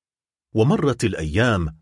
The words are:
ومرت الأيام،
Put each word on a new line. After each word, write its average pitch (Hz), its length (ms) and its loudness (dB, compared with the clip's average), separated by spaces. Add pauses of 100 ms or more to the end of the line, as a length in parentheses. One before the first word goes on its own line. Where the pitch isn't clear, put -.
(540)
ومرت 139 500 0
الأيام، 87 760 0